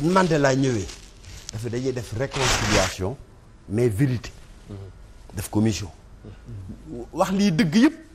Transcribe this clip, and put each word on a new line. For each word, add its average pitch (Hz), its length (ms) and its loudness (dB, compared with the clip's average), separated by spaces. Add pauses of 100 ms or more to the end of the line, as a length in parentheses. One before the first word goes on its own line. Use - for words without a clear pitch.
Mandela 160 540 4
ñëwee, 127 300 2 (680)
dafa 110 160 -8
dañuy 127 240 -2
def 120 240 -8
réconciliation, 110 1000 0 (540)
mais 113 180 2
vérité. 120 440 0 (1000)
Def 98 160 -10
commission. 104 400 0 (1200)
Wax 185 180 0
lii 202 200 4
dëgg 160 240 2
yëpp. 277 220 6 (180)